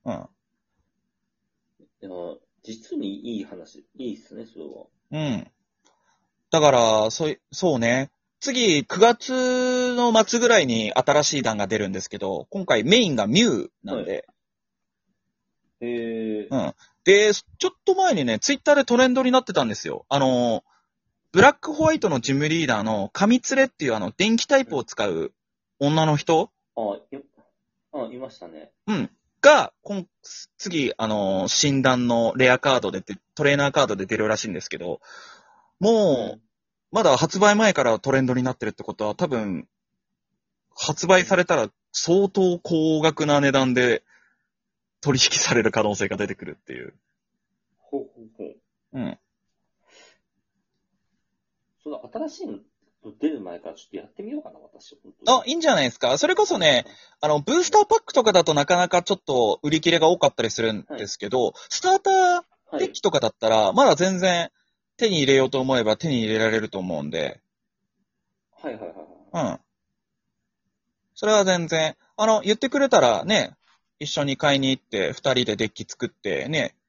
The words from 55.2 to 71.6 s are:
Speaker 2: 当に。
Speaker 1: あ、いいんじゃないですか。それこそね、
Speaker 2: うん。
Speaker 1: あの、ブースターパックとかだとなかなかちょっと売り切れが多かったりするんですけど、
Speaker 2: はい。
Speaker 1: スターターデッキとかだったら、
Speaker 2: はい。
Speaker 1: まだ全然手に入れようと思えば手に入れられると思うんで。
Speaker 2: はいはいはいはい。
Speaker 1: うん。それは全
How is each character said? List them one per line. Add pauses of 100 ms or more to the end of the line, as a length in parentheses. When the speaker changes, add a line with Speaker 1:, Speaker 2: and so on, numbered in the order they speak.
Speaker 2:
当
に。
Speaker 1:
あ、
い
い
ん
じ
ゃ
な
い
で
す
か。
そ
れ
こ
そ
ね、
Speaker 2:
う
ん。 (300)
Speaker 1:
あ
の、
ブ
ー
ス
タ
ー
パ
ッ
ク
と
か
だ
と
な
か
な
か
ち
ょ
っ
と
売
り
切
れ
が
多
か
っ
た
り
す
る
ん (120)
で
す
け
ど、
Speaker 2:
は
い。 (160)
Speaker 1:
ス
タ
ー
タ (600)
ー
デ
ッ
キ
と
か
だ
っ
た
ら、 (100)
Speaker 2:
は
い。
Speaker 1:
ま
だ
全
然 (460)
手
に
入
れ
よ
う
と
思
え
ば
手
に
入
れ
ら
れ
る
と
思
う
ん
で。 (1080)
Speaker 2:
は
い
は
い
は
い (400)
は
い。
Speaker 1:
う
ん。 (1600)
そ
れ
は
全